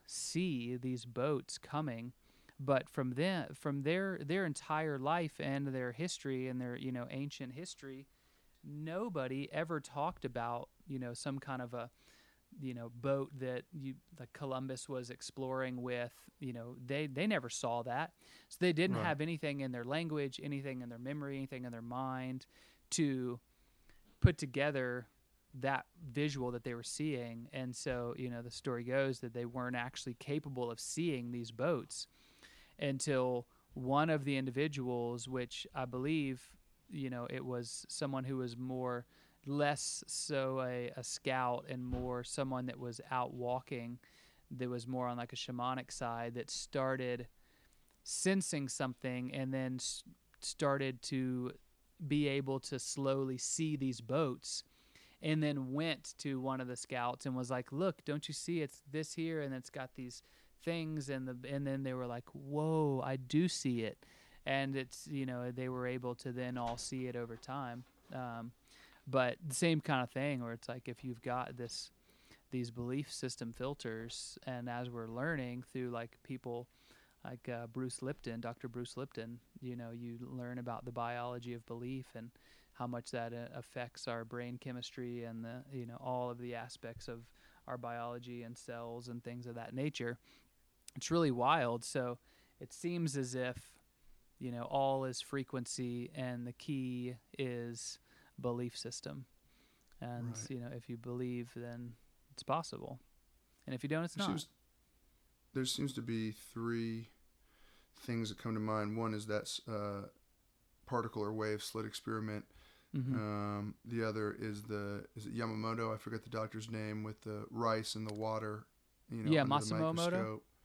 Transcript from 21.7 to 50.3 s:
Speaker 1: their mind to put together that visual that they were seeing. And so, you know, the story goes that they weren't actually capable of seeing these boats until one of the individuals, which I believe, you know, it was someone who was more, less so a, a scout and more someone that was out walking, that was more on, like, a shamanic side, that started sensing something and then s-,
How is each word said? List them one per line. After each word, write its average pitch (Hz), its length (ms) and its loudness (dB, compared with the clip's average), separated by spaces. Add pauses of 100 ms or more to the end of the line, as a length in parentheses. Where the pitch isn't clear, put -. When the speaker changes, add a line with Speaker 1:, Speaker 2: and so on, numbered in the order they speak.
Speaker 1:
their 117 100 -6
mind 127 640 -2 (460)
to 127 460 4 (840)
put 180 180 10
together 131 720 2 (440)
that 135 320 2 (260)
visual 139 420 2
that 120 120 -4
they 127 100 -2
were 117 80 -6
seeing. 120 680 -2
And 127 240 -2
so, 123 400 0
you 123 140 -2
know, 120 100 -2
the 117 100 -6
story 120 340 0
goes 131 360 4
that 117 140 -6
they 120 100 0
weren't 123 320 0
actually 123 380 -2
capable 135 560 -2
of 113 100 -6
seeing 131 520 0
these 120 180 -4
boats 127 560 0 (720)
until 131 680 4 (280)
one 139 360 6
of 151 140 4
the 139 120 4
individuals, 127 920 0
which 127 460 -2
I 135 100 2
believe, 131 680 0 (380)
you 139 200 -2
know, 123 200 -4
it 135 140 -4
was 123 440 -2
someone 135 360 0
who 131 140 0
was 120 180 0
more, 127 500 0 (420)
less 143 600 4
so 135 520 2
a, 123 360 0
a 127 80 -6
scout 127 640 2
and 127 180 -2
more 123 380 0
someone 131 420 0
that 127 120 -4
was 120 220 -6 (100)
out 127 220 2
walking, 123 640 -2 (520)
that 127 180 -2
was 120 180 -2
more 127 200 2
on, 123 100 0
like, 120 160 -4
a 127 40 -8
shamanic 127 560 -2
side, 117 420 -2
that - 160 -4
started 127 760 2 (760)
sensing 170 680 4
something 127 640 0
and 131 200 2
then 131 220 2
s-, - 260 -4 (380)